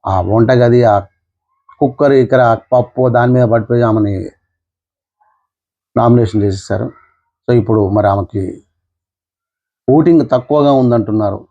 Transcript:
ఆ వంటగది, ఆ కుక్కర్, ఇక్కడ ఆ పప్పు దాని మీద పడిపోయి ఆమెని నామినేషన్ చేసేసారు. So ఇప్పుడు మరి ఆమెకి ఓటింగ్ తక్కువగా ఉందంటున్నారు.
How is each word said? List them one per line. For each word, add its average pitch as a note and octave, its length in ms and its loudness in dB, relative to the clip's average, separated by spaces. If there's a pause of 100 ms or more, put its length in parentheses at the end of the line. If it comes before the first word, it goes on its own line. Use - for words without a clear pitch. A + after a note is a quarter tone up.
ఆ G2 120 -4 (160)
వంటగది, A#2+ 500 2 (120)
ఆ - 20 2 (840)
కుక్కర్, C#3 360 0 (100)
ఇక్కడ B2+ 160 0 (100)
ఆ A2+ 40 2 (180)
పప్పు B2 440 -2
దాని B2 200 2
మీద B2 160 2
పడిపోయి A#2+ 360 -2
ఆమెని G#2 260 -2 (1800)
నామినేషన్ A#2 500 0
చేసేసారు. G2 440 -6 (560)
So C3 60 -2 (100)
ఇప్పుడు G#2+ 220 0 (140)
మరి G#2 160 0
ఆమెకి G2 320 -6 (1500)
ఓటింగ్ D#3+ 300 2 (100)
తక్కువగా C#3+ 380 0 (100)
ఉందంటున్నారు. G#2+ 680 -2